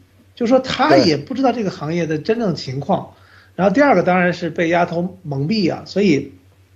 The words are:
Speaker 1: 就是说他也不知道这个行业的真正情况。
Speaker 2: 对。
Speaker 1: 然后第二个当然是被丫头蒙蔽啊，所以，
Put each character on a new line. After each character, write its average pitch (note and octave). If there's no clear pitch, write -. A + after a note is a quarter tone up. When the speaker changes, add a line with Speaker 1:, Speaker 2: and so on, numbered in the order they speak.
Speaker 1:
就 A#3+
是 -
说 C4
他 D4+
也 F3+
不 C#3
知 C4+
道 B3
这 A#3+
个 F#3
行 D3+
业 E3+
的 D#3
真 A3
正 G3
情 B2
况。 -
Speaker 2:
对。 -
Speaker 1:
然 F#3
后 G3
第 C#4
二 C#4
个 F3
当 F3+
然 F3
是 E3+
被 E3
丫 E3+
头 F3
蒙 C#3+
蔽 F#3+
啊， A#2+
所 F#3+
以， D3+